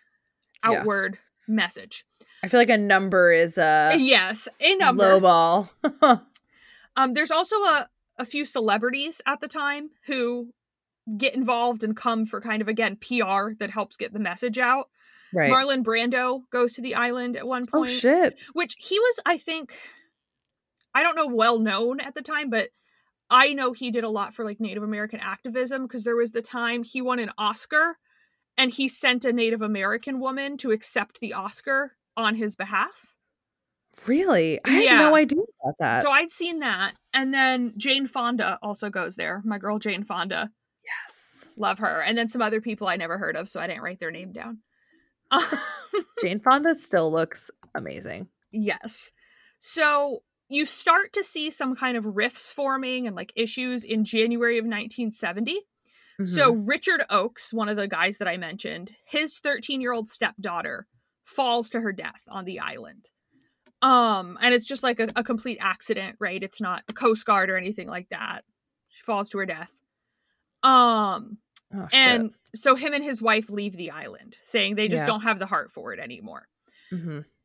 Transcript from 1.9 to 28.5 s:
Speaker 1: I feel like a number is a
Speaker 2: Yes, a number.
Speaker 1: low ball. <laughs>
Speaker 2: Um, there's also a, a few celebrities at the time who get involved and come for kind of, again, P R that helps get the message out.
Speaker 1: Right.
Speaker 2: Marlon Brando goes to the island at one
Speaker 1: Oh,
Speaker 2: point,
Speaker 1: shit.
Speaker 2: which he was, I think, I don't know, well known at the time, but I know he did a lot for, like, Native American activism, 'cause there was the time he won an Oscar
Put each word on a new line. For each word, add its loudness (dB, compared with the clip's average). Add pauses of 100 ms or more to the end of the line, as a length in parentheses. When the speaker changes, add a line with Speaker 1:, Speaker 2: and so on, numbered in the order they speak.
Speaker 1:
I -6
feel 6
like 6
a 6
number 6
is 4
a 6
Speaker 2:
Yes, 4 (120)
a 6
number. 4
Speaker 1:
low 8
ball. 6 (300)
<laughs> 8 (720)
Speaker 2:
Um, 2
there's 0
also 0
a, 2 (320)
a -6
few -6
celebrities -2
at -2
the -10
time -6 (160)
who -4 (640)
get 0
involved 0
and -4
come -2
for -8
kind -4
of, -2
again, -2
P -4
R 0
that -6
helps -6
get -8
the -6
message -4
out. 2 (440)
Speaker 1:
Right. 4
Speaker 2:
Marlon 4
Brando 0 (100)
goes 2
to -12
the -6
island -2
at -8
one -2 (100)
Speaker 1:
Oh, 4
Speaker 2:
point, 0
Speaker 1:
shit. 4 (160)
Speaker 2:
which -2
he -2
was, 4
I 2
think, -8 (1200)
I 4
don't 2
know, 0
well 2
known 0
at -10
the -12
time, -4
but 0 (580)
I 8
know 0
he -6
did 0
a -4
lot -4
for, -6
like, -8
Native -6
American -6
activism, -4
'cause -10
there 0
was 0
the -4
time -4
he -8
won 0
an -4
Oscar 0 (580)